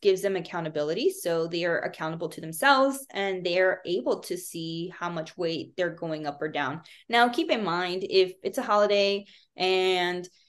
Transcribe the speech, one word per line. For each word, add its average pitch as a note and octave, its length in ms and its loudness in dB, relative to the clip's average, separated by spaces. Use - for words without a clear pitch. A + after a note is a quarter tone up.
gives F#3+ 200 4
them G3 120 0
accountability. E3+ 760 -2
So E3 360 -2
they E3+ 200 -2
are E3+ 140 0
accountable E3 500 -6
to - 100 -14
themselves C4+ 720 2
and F#3+ 340 -4
they're F3+ 400 2
able G3 340 0
to - 160 -8
see E3 640 -8
how F3 100 -4
much E3 280 -8
weight E3 400 -4
they're F3 180 -2
going D#3 320 -6
up D3 160 -6
or D#3 60 -2
down. D3 340 -4
Now, A#3 200 6
keep A#3+ 220 -2
in A#3 120 0
mind, F3+ 460 -2
if F#3 240 6
it's - 160 -4
a B3+ 40 -2
holiday G3+ 640 2
and F3+ 720 0